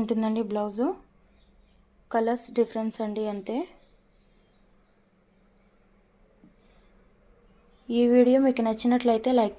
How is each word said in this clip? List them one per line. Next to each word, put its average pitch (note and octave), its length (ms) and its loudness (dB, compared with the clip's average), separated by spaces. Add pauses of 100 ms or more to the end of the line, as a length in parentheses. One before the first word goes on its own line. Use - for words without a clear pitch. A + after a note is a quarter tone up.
ఉంటుందండి A3 500 -2
బ్లౌజు. G#3 360 -4 (1200)
కలర్స్ A#3 360 -2 (120)
డిఫరెన్స్ A3+ 460 -2
అండి, G#3+ 280 -6
అంతే. G3+ 240 -8 (4000)
ఈ - 20 4 (120)
వీడియో B3 340 6
మీకు B3+ 220 0
నచ్చినట్లయితే A#3+ 640 0 (100)
లైక్ G#3 180 -2